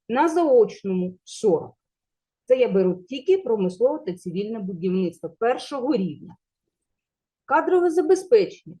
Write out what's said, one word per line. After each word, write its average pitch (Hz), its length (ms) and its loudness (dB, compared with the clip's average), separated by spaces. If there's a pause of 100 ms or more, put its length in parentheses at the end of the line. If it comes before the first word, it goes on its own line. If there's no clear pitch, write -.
на 277 180 2
заочному — 214 960 0
сорок. - 520 -2 (680)
Це 262 120 2
я 240 120 2
беру 185 260 2
тільки 285 420 -2
промислове 233 680 -2
та 175 80 -6
цивільне 202 460 -8
будівництво 180 720 -4 (100)
першого 262 560 -2
рівня. 170 400 -6 (1080)
Кадрове 339 440 2
забезпечення - 920 2